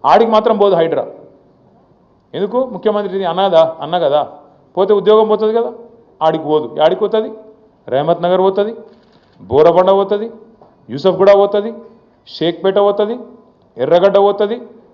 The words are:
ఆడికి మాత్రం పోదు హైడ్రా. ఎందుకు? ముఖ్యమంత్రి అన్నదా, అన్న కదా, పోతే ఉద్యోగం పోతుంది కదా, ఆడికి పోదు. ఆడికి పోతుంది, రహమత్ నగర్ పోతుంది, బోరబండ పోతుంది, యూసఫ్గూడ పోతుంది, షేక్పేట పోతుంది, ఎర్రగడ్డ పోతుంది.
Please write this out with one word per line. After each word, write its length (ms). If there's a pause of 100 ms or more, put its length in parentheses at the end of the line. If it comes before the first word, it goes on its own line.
(140)
ఆడికి 220
మాత్రం 280
పోదు 180
హైడ్రా. 240 (1300)
ఎందుకు? 240 (180)
ముఖ్యమంత్రి 480 (100)
అన్నదా, 300 (220)
అన్న 100 (100)
కదా, 160 (540)
పోతే 220
ఉద్యోగం 320
పోతుంది 260
కదా, 140 (540)
ఆడికి 240
పోదు. 180 (180)
ఆడికి 180
పోతుంది, 280 (640)
రహమత్ 320
నగర్ 200
పోతుంది, 280 (760)
బోరబండ 480
పోతుంది, 280 (680)
యూసఫ్గూడ 380 (100)
పోతుంది, 300 (640)
షేక్పేట 520
పోతుంది, 280 (680)
ఎర్రగడ్డ 420
పోతుంది. 300 (380)